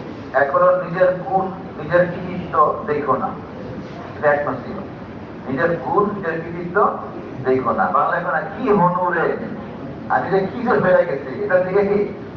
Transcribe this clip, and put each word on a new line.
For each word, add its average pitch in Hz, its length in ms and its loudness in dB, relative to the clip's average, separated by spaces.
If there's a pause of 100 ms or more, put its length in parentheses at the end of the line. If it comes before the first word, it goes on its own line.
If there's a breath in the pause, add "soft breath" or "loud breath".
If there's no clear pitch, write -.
(340)
এক 139 220 2
হলো 180 280 6
নিজের 175 300 4
গুণ, 190 320 0 (380)
নিজের 175 220 4
কৃতিত্ব - 840 0
দেখো 139 280 0
না, - 140 -2 (880)
এটা 147 160 4
এক 143 140 0
নসিহত। 131 360 -6 (680)
নিজের 170 280 2
গুণ, 196 280 2 (100)
নিজের 170 260 -4
কৃতিত্ব 175 560 0 (460)
দেখো 131 280 2
না। 95 140 0
বাংলায় 151 380 2
বলে, - 180 -2 (160)
"কি 240 120 0
হনু 185 420 4
রে, 160 260 0 (720)
আমি 135 200 0
যে 190 100 4
কি - 240 -2
যে 240 60 2
হয়ে 185 360 6
গেছি, - 380 -4
এটা 185 160 4
দিকে 180 220 2
কি - 440 0 (100)